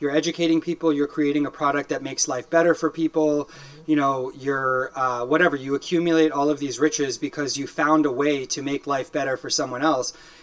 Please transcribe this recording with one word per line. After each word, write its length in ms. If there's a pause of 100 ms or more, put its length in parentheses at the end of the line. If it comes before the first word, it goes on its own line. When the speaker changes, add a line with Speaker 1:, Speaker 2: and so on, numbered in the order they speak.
Speaker 1:
you're 140
educating 460
people, 320
you're 140
creating 400
a 40
product 380
that 140
makes 260
life 220
better 240
for 160
people, 540
Speaker 2:
Mm-hmm. 460
Speaker 1:
you 60
know, 400
you're, 600
uh, 280
whatever, 320
you 180
accumulate 580
all 180
of 80
these 200
riches 380
because 400
you 100
found 400
a 60
way 340
to 140
make 260
life 240
better 260
for 120
someone 340
else, 300 (300)